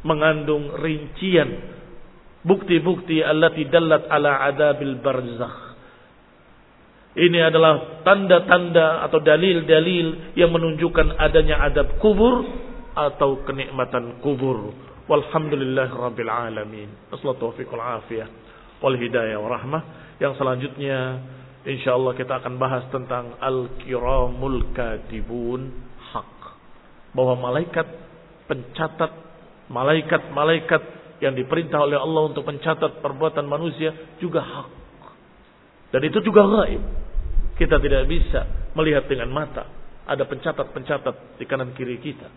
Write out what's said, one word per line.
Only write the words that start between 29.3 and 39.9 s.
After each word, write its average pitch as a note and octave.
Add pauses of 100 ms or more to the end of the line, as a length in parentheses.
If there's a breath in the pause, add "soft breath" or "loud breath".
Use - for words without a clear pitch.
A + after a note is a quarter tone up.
malaikat-malaikat D#3 (400)
yang C3+
diperintah D3+
oleh C#3
Allah D#3
untuk C#3+
mencatat D3+
perbuatan C#3+
manusia D#3
juga D#3
hak. - (1200)
Dan C#3+
itu F#3+
juga G#3
gaib. - (480)
Kita C#3+
tidak C#3
bisa C#3 (240)
melihat D#3
dengan B2
mata. C3+ (480)